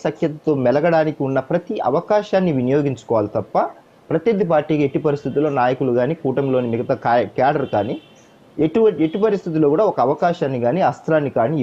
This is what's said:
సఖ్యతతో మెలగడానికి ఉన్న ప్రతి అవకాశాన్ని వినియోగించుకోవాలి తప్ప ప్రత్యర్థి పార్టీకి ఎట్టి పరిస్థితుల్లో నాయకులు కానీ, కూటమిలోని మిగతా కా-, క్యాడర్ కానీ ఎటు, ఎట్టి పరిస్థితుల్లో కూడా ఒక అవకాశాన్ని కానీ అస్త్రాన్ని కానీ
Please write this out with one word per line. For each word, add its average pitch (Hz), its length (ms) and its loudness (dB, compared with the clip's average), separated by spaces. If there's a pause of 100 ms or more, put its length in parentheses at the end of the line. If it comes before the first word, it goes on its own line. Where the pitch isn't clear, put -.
సఖ్యతతో 156 500 -2
మెలగడానికి 147 720 2
ఉన్న 135 120 0
ప్రతి 165 400 -4 (100)
అవకాశాన్ని 190 640 0
వినియోగించుకోవాలి 127 840 0
తప్ప 143 240 -2 (520)
ప్రత్యర్థి 185 340 0
పార్టీకి 156 380 0
ఎట్టి 139 160 0
పరిస్థితుల్లో 143 520 0
నాయకులు 131 500 0
కానీ, 135 140 0
కూటమిలోని 131 540 -2
మిగతా 123 260 -2
కా-, 120 420 0
క్యాడర్ 143 400 0
కానీ 110 240 -2 (580)
ఎటు, 208 340 2 (140)
ఎట్టి 160 200 -4
పరిస్థితుల్లో 170 480 0
కూడా 160 100 2
ఒక 175 160 0
అవకాశాన్ని 143 600 0
కానీ 120 200 0
అస్త్రాన్ని 151 500 0
కానీ 147 320 0